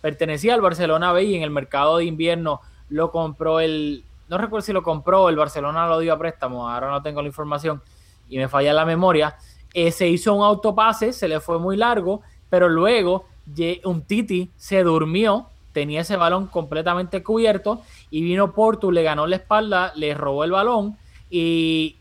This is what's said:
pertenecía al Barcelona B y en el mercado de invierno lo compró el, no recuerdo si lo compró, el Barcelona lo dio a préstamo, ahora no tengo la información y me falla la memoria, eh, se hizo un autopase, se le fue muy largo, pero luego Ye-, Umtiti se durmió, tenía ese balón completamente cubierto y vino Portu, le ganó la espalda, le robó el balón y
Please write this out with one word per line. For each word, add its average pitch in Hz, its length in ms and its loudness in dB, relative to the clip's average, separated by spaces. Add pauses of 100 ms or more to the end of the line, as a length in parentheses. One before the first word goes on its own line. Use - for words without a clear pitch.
pertenecía 156 520 -2
al 233 80 2
Barcelona 170 520 2
B 185 100 2
y 202 120 0
en 165 80 -4
el 151 60 -4
mercado 143 480 0
de 170 80 0
invierno 165 540 -2 (300)
lo 156 200 -2
compró 160 500 -2
el, 151 440 -2 (240)
no 175 100 -6
recuerdo 214 260 -4
si 214 100 -6
lo 185 100 0
compró, 175 460 4
el 160 60 2
Barcelona 151 520 -2
lo 165 120 2
dio 165 140 2
a - 60 0
préstamo, 127 500 -6
ahora 127 220 -6
no 143 100 -4
tengo 147 200 -8
la 147 60 -6
información 147 540 -6 (480)
y 131 80 -8
me 131 100 -2
falla 143 260 2
la 156 120 4
memoria, 165 520 2 (360)
eh, 170 180 2
se 175 160 0
hizo 180 280 2
un 202 80 2
autopase, 214 720 2
se 202 140 -4
le 156 120 -2
fue 170 180 -4
muy 185 200 -2
largo, 208 440 0 (260)
pero 180 220 4
luego 185 560 2 (280)
Ye-, 170 320 -4
Umtiti 180 720 -2
se 190 280 0
durmió, 175 640 2 (240)
tenía 151 300 -4
ese 190 140 -4
balón 180 320 0
completamente 175 760 -4
cubierto 220 580 0 (280)
y 156 140 -4
vino 185 300 0
Portu, 214 380 2
le 170 120 2
ganó 151 240 0
la 185 100 -2
espalda, 196 580 0
le 151 180 -4
robó 143 300 -2
el 170 80 -2
balón 208 460 0 (320)
y 160 720 0